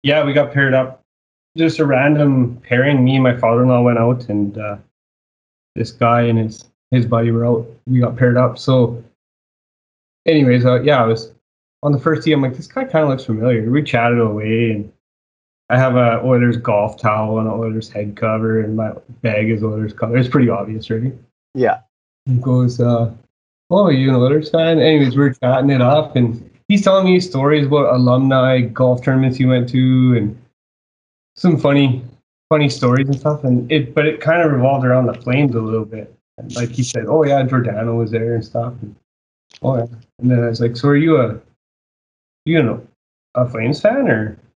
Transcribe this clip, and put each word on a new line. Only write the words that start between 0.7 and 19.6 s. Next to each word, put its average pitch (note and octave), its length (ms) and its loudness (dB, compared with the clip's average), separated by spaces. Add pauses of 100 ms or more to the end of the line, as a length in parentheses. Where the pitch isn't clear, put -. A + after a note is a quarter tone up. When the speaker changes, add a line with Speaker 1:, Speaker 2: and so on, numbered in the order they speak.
Speaker 1:
up. C3 280 -2 (560)
Just D#3+ 220 0
a D#3 60 2
random C#3 760 2
pairing. B2+ 400 2
Me C3 120 2
and C3 80 2
my B2 120 4
father-in-law B2 460 2
went A#2+ 180 2
out, A#2+ 300 0
and, G#2 280 -4
uh, G#2 200 -10 (960)
this - 160 -6
guy A#2+ 300 0
and A#2 160 2
his, A2 320 -6 (220)
his B2 160 2
buddy A#2 240 0
were A#2 160 0
out. A#2 180 -2 (220)
We B2+ 120 0
got A#2+ 160 -2
paired B2 220 2
up. B2 220 -2
So, B2 440 0 (1200)
anyways, B2+ 400 4
uh, B2 160 2
yeah, C#3 200 2
I A2+ 40 2
was - 260 -4 (480)
on C#3+ 120 0
the C3 60 0
first D#3 220 -2
tee. D#3+ 100 0
I'm C#3 120 2
like, B2+ 120 -4
"This - 120 -14
guy C4+ 160 -6
kinda D#3 240 0
looks C3 180 -4
familiar." A2+ 460 -2
We D3 100 0
chatted A#2+ 380 0
away, A2 500 0
and G2+ 240 -6 (760)
I B2 80 2
have C3 160 2
a A#2 280 2
Oilers B2 340 2
golf G#2+ 420 -2
towel A2 400 -2
and A2 80 -2
an G#2 80 -4
Oilers A2 340 -6
head G#2 260 -10
cover, A2 460 -2
and G#2+ 160 -4
my A2 140 -4 (320)
bag A2 260 -2
is A2 140 -2